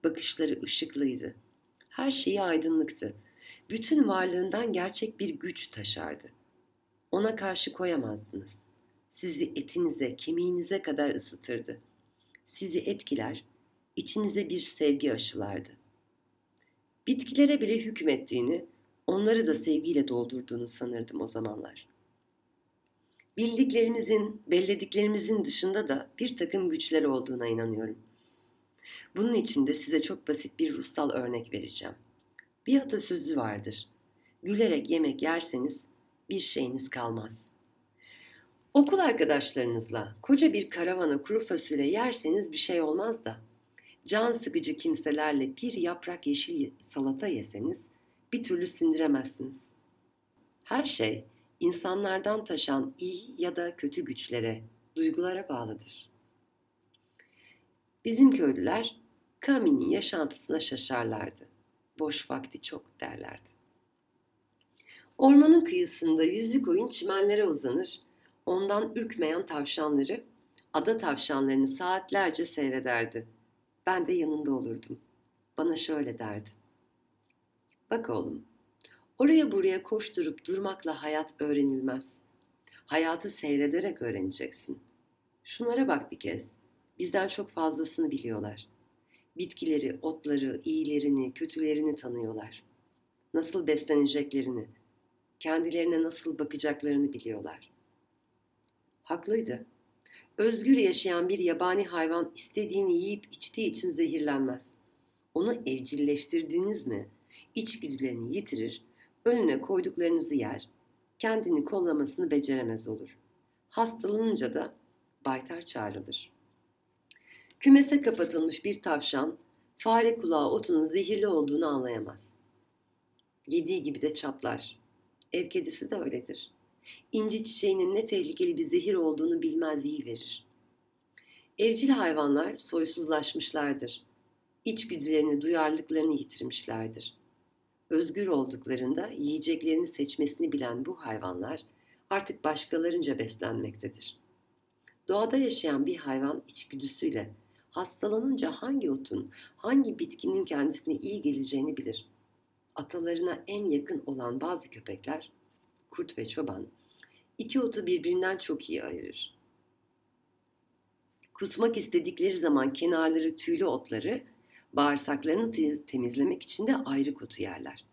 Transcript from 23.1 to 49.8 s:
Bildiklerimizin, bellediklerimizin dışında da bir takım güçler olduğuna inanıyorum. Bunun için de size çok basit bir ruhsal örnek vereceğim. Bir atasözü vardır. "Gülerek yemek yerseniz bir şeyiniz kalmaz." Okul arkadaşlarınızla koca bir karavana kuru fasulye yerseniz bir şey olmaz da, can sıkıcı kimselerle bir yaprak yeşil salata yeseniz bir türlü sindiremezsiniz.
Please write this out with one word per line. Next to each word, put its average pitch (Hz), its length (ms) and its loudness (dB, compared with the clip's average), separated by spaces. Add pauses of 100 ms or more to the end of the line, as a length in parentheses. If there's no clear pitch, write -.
Bildiklerimizin, 226 1120 2
bellediklerimizin 202 1000 2
dışında 190 420 0
da 139 220 -2 (100)
bir 247 160 -2
takım 180 340 0
güçler 160 340 2
olduğuna 127 440 0
inanıyorum. 113 500 -2 (1160)
Bunun 220 180 2
için 143 340 2
de 147 60 0
size 147 280 0
çok - 260 -6
basit - 320 -2
bir 160 180 0
ruhsal - 340 -2
örnek 120 420 -4
vereceğim. - 420 -8 (720)
Bir 269 120 6
atasözü 285 580 -2
vardır. 107 500 -4 (560)
"Gülerek 202 460 2
yemek 151 320 2
yerseniz 151 640 -2 (460)
bir 196 100 -2
şeyiniz 131 500 -2
kalmaz." 113 600 -6 (1200)
Okul 285 260 8
arkadaşlarınızla 131 1200 0
koca 277 320 6
bir 202 160 -2
karavana 170 520 0
kuru 220 240 -2
fasulye 151 420 0
yerseniz 202 640 0
bir 151 60 -4
şey 170 240 2
olmaz 185 440 0
da, 113 120 -6 (680)
can 220 280 2
sıkıcı 156 440 0
kimselerle 147 800 0
bir 233 160 -4
yaprak 175 540 -4
yeşil 143 440 0 (120)
salata 135 440 -2
yeseniz 117 600 -4 (460)
bir 240 100 -2
türlü 175 240 -2
sindiremezsiniz. 151 1040 0 (920)